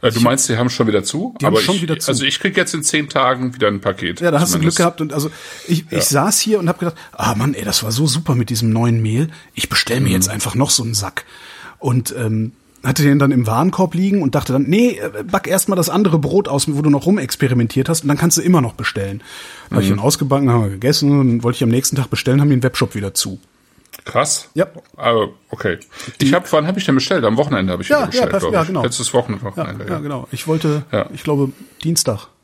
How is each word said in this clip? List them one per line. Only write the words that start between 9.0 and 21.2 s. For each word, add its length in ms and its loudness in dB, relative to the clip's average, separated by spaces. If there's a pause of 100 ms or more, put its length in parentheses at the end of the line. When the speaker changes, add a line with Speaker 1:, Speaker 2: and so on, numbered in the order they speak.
Speaker 2:
Mehl. 280 0 (240)
Ich 160 -6
bestell 320 -2
mir 80 2
Speaker 1:
Mhm. 60 2
Speaker 2:
jetzt 140 0
einfach 260 -6
noch 160 2
so 120 0
einen 120 -4
Sack. 280 -6 (560)
Und, 380 -2
ähm, 340 -2 (320)
hatte 180 0
den 160 4
dann 140 4
im 160 2
Warenkorb 480 0
liegen 260 2
und 140 0
dachte 180 0
dann, 140 2
nee, 320 2
äh, 240 -8
back 240 -2
erst 220 0
mal 60 2
das 140 0
andere 300 2
Brot 280 0
aus, 240 -2
wo 120 -2
du 80 4
noch 160 2
rumexperimentiert 840 0
hast 140 0
und 60 0
dann 80 4
kannst 200 2
du 60 0
immer 180 6
noch 120 -2
bestellen. 500 -6 (480)
Hab 100 2
ich 60 2
Speaker 1:
Mhm. 80 4
Speaker 2:
dann 100 -4
ausgebacken, 460 2
haben 140 4
wir 40 -2
gegessen 500 2
und 220 2